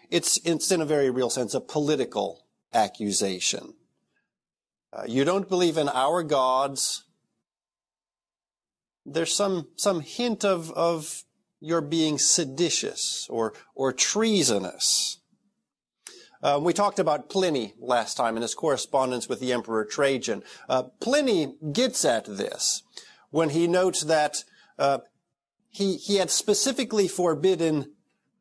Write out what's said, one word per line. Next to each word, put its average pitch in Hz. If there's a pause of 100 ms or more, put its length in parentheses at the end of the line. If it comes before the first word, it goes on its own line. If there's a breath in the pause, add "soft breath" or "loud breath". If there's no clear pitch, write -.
(100)
It's, -
it's 165
in 180
a 156
very 143
real 123
sense 117
a 131
political 131 (260)
accusation. 101 (1200)
Uh, -
you 127
don't 185
believe 175
in 147
our 139
gods. 135 (2000)
There's 160
some, 190
some 185
hint 233
of, 175
of 165 (360)
your 165
being 151
seditious -
or, 113 (200 loud breath)
or 135
treasonous. 143 (1200 loud breath)
Uh, 143
we 170
talked 202
about 156
Pliny 151
last 120
time 113
in 113
his 113
correspondence 131
with 113
the 127
Emperor 113
Trajan. 120 (260 loud breath)
Uh, 127 (180)
Pliny 240 (180)
gets 240
at 117
this - (480 loud breath)
when 156
he 170
notes 180
that, 151 (340 soft breath)
uh, 139 (720)
he, 196
he 202
had 180
specifically 214
forbidden 160 (480)